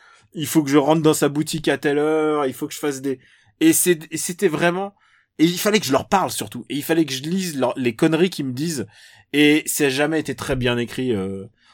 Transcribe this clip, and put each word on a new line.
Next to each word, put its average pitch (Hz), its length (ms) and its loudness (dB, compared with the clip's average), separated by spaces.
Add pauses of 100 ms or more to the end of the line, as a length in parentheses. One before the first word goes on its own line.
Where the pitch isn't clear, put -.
(340)
il 151 140 -6
faut 160 160 2
que 135 60 -6
je 139 80 6
rentre 151 240 4
dans 156 120 6
sa 147 140 0
boutique 151 400 -4
à 143 100 2
telle 143 200 0
heure, 151 480 0
il 131 80 -2
faut 147 140 -8
que - 60 -12
je - 60 -12
fasse 139 220 -4
des, 135 180 -4 (400)
et 160 140 6
c'est, 165 380 2
et - 40 -8
c'était 175 320 -2
vraiment, 175 480 0 (440)
et 147 40 4
il 175 160 2
fallait 208 220 2
que 123 40 -6
je 127 60 -2
leur 135 160 2
parle 175 240 0
surtout, 120 380 -10
et 127 60 -6
il 143 80 -6
fallait 165 200 2
que 139 80 -10
je 127 100 -8
lise 165 380 -4
leur... 135 180 0
les 123 200 -2
conneries 160 320 2
qu'ils 156 160 -8
me 131 80 -6
disent, 143 340 -4 (460)
et 147 320 6
ça - 220 0
a - 20 2
jamais 147 320 -2
été 139 140 -6
très - 200 -4
bien 123 220 0
écrit, 123 340 -4
euh... 98 320 -4 (300)